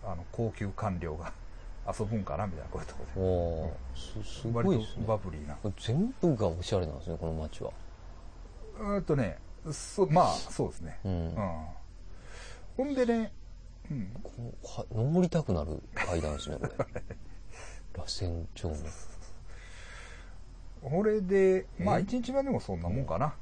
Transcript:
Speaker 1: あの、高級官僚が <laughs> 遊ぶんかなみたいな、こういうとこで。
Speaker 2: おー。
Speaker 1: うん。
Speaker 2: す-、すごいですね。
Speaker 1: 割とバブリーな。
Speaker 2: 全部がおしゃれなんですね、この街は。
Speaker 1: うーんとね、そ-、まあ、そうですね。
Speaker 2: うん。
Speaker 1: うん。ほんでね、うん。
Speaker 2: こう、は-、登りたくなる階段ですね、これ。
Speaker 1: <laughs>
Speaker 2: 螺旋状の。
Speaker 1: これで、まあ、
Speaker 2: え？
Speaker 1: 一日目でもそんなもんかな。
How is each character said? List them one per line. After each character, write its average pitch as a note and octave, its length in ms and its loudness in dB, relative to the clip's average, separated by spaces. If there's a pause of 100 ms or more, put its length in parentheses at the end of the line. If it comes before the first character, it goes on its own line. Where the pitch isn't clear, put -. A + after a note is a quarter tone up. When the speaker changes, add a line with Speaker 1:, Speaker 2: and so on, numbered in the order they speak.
Speaker 1:
あ G2 120 -2
の、 F2 160 -6
高 A#2 200 0
級 G2+ 180 -2
官 G2 300 -2
僚 D#2+ 180 -2
が E2 160 -6 (260)
<laughs> - 400 -6
遊 G#2+ 60 2
ぶ G#2+ 100 0
ん G2+ 80 0
か D2 140 -2
な G2+ 100 0
み F2+ 60 -2
た D#2 60 -6
い D2+ 40 -8
な、 D#2 60 -8
こ - 100 -4
う - 20 -4
い - 40 -6
う - 20 -8
と - 80 -8
こ - 80 -2
で。 - 160 -6
Speaker 2:
お E2+ 460 4
ー。 - 520 -4
Speaker 1:
う - 40 -2
ん。 - 20 -4
Speaker 2:
す-、 - 180 -4
す A2+ 60 -2
ご A#2 140 2 (120)
い B2+ 40 6
で G#2+ 80 2
す - 120 -4
ね。 E2 80 0
Speaker 1:
割 - 0 -
と - 20 0
バ A2 100 4
ブ G2 140 -2
リ D#2 80 -4
ー D2 80 -6
な。 D2 100 -6 (200)
Speaker 2:
全 F#3+ 440 2
部 E3 160 6
が G#2 100 4
お E2+ 160 0
し - 100 0
ゃ G2 60 6
れ E2+ 80 2
な D2 60 -2
ん C#2 60 -6
で - 40 -8
す - 60 -4
ね、 E2 100 -2
こ E2+ 60 -2
の D#2+ 80 2
街 D#2 300 -2
は。 A1+ 80 -2 (1080)
Speaker 1:
う G3+ 180 0
ー - 40 4
ん - 20 -4
と D#3 120 4
ね、 G#2+ 220 2 (340)
そ-、 - 380 2
ま E3 140 10
あ、 F#2+ 100 6
そ - 340 0
う - 20 0
で - 60 -6
す - 60 -4
ね。 D#2 220 -4
Speaker 2:
う F#2+ 60 2
ん。 - 20 2
Speaker 1:
う E2+ 280 0
ん。 D#2+ 280 -2 (1080)
ほ C4 80 2
ん C#4+ 100 0
で B3+ 100 6
ね、 A3+ 260 4 (600)
う - 20 0
ん。 A2 300 -4
Speaker 2:
こ - 140 -6
う、 - 300 -8
は-、 - 240 -6
登 C3+ 300 6
り F3+ 80 6
た E3+ 140 4
く G#2 100 2
な D2+ 120 4
る D#2 180 -4 (100)
階 E2+ 280 2
段 D2+ 120 0
で C#2+ 60 -2
す - 100 -6
ね、 D2+ 80 -2
こ - 80 -2
れ。 - 80 -2
Speaker 1:
<laughs> - 1200 -6
Speaker 2:
螺 - 120 -4
旋 E2+ 400 -2 (100)
状 - 140 -2
の。 D#2 60 -2 (2000)
Speaker 1:
こ D#3 200 2
れ G#3+ 180 4
で、 F#3+ 440 8 (140)
ま F#3 140 4
あ、 - 60 6
Speaker 2:
え？ - 20 4
Speaker 1:
一 A#3+ 200 2
日 B3 120 -2
目 C#4 100 4
で C#4 60 0
も G3 100 4
そ G2 160 -2
ん E2 60 -2
な F2 80 0
も B2 120 2
ん B2+ 40 2
か F2 120 0
な。 C#3+ 240 2